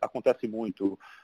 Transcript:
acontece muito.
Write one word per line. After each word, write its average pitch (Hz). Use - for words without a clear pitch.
acontece 120
muito. 104